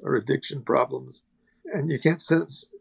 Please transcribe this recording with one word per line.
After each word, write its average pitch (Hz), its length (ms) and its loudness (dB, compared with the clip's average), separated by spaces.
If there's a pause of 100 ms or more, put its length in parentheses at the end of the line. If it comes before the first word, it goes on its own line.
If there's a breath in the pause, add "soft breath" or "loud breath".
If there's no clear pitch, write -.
or - 140 2
addiction 135 460 -2
problems. 127 600 0 (500)
And 156 160 -2
you 139 120 -2
can't 165 200 4
sense, - 480 0 (120)